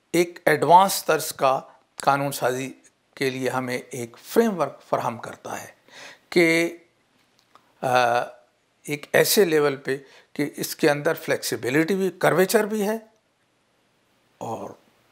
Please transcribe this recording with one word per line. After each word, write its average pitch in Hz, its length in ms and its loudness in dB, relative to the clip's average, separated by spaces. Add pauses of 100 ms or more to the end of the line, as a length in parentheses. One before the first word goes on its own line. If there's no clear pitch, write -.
(140)
एक 175 340 0
एडवांस 156 600 4
तर्ज 156 260 0
का 135 240 0 (420)
कानून 143 340 0
साजी 127 400 -4 (440)
के 135 120 0
लिए 127 200 -4
हमें 127 260 -4
एक - 420 -10
फ्रेमवर्क 196 680 0
फराहम 120 340 -4
करता - 380 -12
है - 120 -14 (640)
कि, 165 340 4 (1160)
आ, 123 400 2 (600)
एक 147 200 -8 (100)
ऐसे 160 300 6
लेवल 147 300 2 (100)
पे 135 100 -2 (400)
कि 147 80 -2
इसके - 440 -4
अंदर 147 280 0
फ्लेक्सिबिलिटी 135 800 -2
भी, 190 160 -2
कर्वेचर 185 540 2
भी 214 160 -4
है 214 160 -2 (1400)
और - 360 -12 (340)